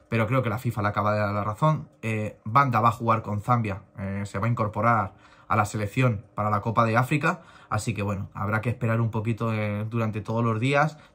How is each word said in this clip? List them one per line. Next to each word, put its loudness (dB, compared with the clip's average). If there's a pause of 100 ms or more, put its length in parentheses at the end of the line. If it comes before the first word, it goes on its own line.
pero 0
creo 2
que -2
la -4
fifa -2
le 2
acaba 0
de 2
dar 0
la -2
razón. 0 (140)
Eh, -4
Banda 4
va 6
a 8
jugar 0
con -4
Zambia, 0 (120)
eh, -6
se -8
va -2
a 2
incorporar 0 (320)
a 0
la 4
selección 0 (100)
para 0
la 0
Copa 2
de 2
África, 0 (280)
así -2
que -4
bueno, -4
habrá -2
que -2
esperar 0
un 0
poquito, -2
eh, -2
durante -2
todos -2
los 0
días, 2 (180)